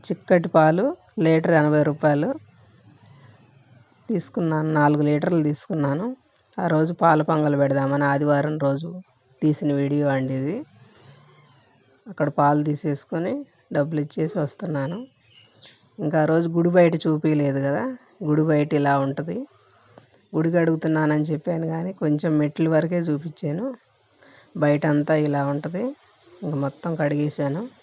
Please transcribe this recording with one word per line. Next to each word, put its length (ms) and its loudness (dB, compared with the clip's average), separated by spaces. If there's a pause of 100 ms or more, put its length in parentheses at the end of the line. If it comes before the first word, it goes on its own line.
చిక్కటి 500 0
పాలు 300 6 (400)
లీటర్ 340 4
ఎనభై 300 4
రూపాయలు. 400 0 (1800)
తీసుకున్నాను, 680 -2
నాలుగు 300 4
లీటర్లు 400 2
తీసుకున్నాను. 580 -2 (520)
ఆ 80 -4
రోజు 360 2
పాల 200 6
పొంగల్ 400 2
పెడదామని 500 0
ఆదివారం 440 0 (100)
రోజు 240 -2 (520)
తీసిన 280 0 (100)
వీడియో 360 0
అండి 240 -4
ఇది. 160 -4 (1500)
అక్కడ 220 -2 (120)
పాలు 300 4
తీసేసుకొని 640 -4 (380)
డబ్బులు 340 -2
ఇచ్చేసి 380 -6
వస్తున్నాను. 540 -6 (1000)
ఇంకా 260 -2
ఆ 80 2
రోజు 160 2
గుడి 300 2
బయట 160 6 (120)
చూపించలేదు 640 0
కదా, 180 -2 (440)
గుడి 220 2
బయట 200 2 (100)
ఇలా 140 2 (100)
ఉంటది. 320 -6 (960)
గుడి 260 0
కడుగుతున్నానని 760 2
చెప్పాను 340 -4 (100)
కానీ 160 -6 (120)
కొంచెం 260 0 (120)
మెట్ల 340 0
వరకే 240 0 (120)
చూపించాను. 540 -6 (960)
బయట 200 2 (100)
అంతా 220 2 (120)
ఇలా 240 -2
ఉంటది. 320 -6 (600)
ఇంక 180 -4
మొత్తం 280 -6 (100)
కడిగేశాను. 600 -2 (220)